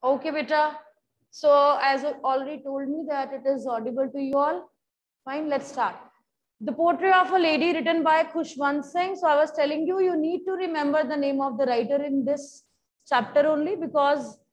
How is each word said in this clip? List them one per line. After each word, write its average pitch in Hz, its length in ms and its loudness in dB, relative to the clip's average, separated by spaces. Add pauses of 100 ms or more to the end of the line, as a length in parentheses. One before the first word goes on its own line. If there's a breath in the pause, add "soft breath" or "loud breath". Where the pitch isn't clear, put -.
Okay, 277 280 0
beta. 302 440 0 (540)
So 285 500 4
as 269 220 2
you 294 60 -2 (160)
already 269 360 -2
told 277 280 -6
me 311 200 -4
that 285 240 -4
it 269 140 -10
is 269 220 0
audible 240 440 -4
to 277 80 -6
you 269 160 -2
all. 311 320 0 (560)
Fine, 302 240 -6
let's 277 200 -4
start. 202 260 -4 (680)
The 220 120 -6
Portrait 339 420 2
of 370 160 4
a 370 80 4
Lady 320 340 2
written 330 300 0
by 320 220 4
Khushwant 285 600 -4
Singh. 359 300 -4
So 359 140 0
I 294 80 4
was 302 160 2
telling 302 340 0
you, 370 140 0
you 370 160 2
need 320 300 -2
to 381 60 -4
remember 311 540 -2
the 302 100 -4
name 277 240 0
of 269 160 -4
the 269 100 0
writer 247 360 0
in 277 220 -2
this - 400 -6 (440)
chapter 277 380 2
only 311 300 0
because 285 640 0 (140)